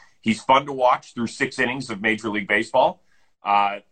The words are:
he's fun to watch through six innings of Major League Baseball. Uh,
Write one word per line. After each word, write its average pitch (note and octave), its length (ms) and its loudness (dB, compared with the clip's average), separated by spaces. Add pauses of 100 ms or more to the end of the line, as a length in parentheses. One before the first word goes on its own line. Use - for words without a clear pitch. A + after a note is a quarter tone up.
(220)
he's A2+ 200 -2
fun C3+ 240 4
to C#3+ 60 -8
watch C3 420 0
through A#2+ 140 -4
six - 300 -6
innings B2+ 320 -4
of G2 100 -8
Major A2 280 -2
League G#2 200 -4
Baseball. B2+ 540 0 (400)
Uh, G2+ 360 2 (120)